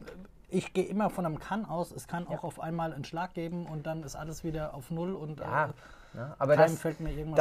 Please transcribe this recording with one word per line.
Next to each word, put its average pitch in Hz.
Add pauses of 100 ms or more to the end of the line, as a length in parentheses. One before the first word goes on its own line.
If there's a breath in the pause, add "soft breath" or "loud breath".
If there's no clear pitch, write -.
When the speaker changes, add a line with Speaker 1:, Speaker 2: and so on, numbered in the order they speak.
(500)
Speaker 1:
ich -
gehe 185
immer 196
von 180
einem 156
Kann 202
aus. 165
Es -
kann 175
Speaker 2:
Ja. 151
Speaker 1:
auch -
auf 156
einmal 165
einen 139
Schlag 175
geben 170
und 156
dann 160
ist 135
alles 156
wieder 156
auf 135
Null 170
und, 151
Speaker 2:
Ja, 147
Speaker 1:
äh, -
Speaker 2:
ja, 127
aber 139
Speaker 1:
keinem 165
Speaker 2:
das, 151
Speaker 1:
fällt 156
mir 156
irgendwas 151